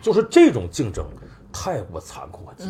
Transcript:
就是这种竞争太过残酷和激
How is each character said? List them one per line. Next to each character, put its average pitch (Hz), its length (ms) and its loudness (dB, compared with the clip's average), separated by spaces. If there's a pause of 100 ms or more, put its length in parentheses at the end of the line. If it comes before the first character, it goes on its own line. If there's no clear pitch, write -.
就 220 100 0
是 208 120 4
这 330 280 6
种 92 180 -4
竞 113 220 -6
争 82 120 -8 (460)
太 165 300 -6
过 87 180 -12
残 73 320 -16
酷 - 140 -20
和 - 100 -20
激 185 160 -12